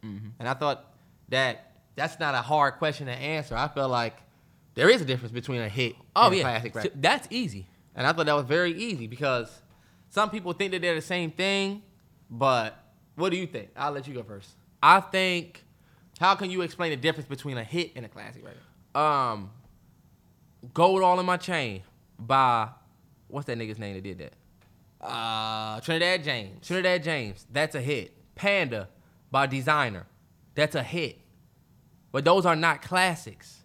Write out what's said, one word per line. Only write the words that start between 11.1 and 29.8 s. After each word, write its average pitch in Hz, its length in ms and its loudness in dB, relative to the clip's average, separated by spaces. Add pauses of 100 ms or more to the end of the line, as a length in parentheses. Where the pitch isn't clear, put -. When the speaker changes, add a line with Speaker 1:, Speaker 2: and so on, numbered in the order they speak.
Speaker 2:
thing, 196 520 -2 (480)
but 117 460 0 (380)
what 180 160 -2
do 180 80 -2
you 180 80 -6
think? 104 300 -12
I'll 143 160 -4
let 135 140 -10
you 143 60 -14
go 120 100 -10
first. 101 280 -16 (320)
Speaker 1:
I 175 180 10
think 185 600 -2 (580)
Speaker 2:
How 190 160 6
can 196 140 -4
you 180 120 -2
explain 170 280 -4
the 143 60 -2
difference 151 320 -2
between 135 300 -8
a 113 60 -6
hit 165 320 -4
and 123 100 -12
a - 20 -16
classic 107 360 -18
record? - 160 -20 (340)
Speaker 1:
Um, 131 560 2 (1200)
Gold 190 300 6
All 180 160 6
in 180 80 0
My 180 100 2
Chain 135 460 -4 (360)
by, 120 500 4 (580)
what's 139 200 -10
that 120 120 -6
nigga's 110 220 -8
name 101 140 -8
that 95 100 -10
did 92 140 -10
that? 76 140 -16 (720)
Speaker 2:
Uh, 110 760 -4
Trinidad 170 420 0
James. 117 440 -6
Speaker 1:
Trinidad 180 360 0
James. 139 500 -6
That's 156 220 0
a 147 60 -4
hit. 123 320 -4 (240)
Panda 151 520 0 (440)
by 135 140 4
Designer. 131 600 0 (480)